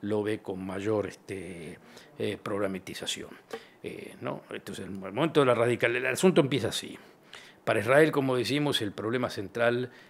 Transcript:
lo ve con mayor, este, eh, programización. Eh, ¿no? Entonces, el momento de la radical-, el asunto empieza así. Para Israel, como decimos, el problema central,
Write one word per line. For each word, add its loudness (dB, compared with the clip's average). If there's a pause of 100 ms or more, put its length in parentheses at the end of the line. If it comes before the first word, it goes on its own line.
lo 0
ve -2
con -8
mayor, -2
este, -12 (400)
eh, -4
programización. -6 (520)
Eh, -12
¿no? -8
Entonces, -12
el -12
momento 2
de 6
la 8
radical-, 2
el -2
asunto 4
empieza 2
así. -8 (680)
Para 2
Israel, 6
como 2
decimos, 0
el -2
problema -2
central, 0 (180)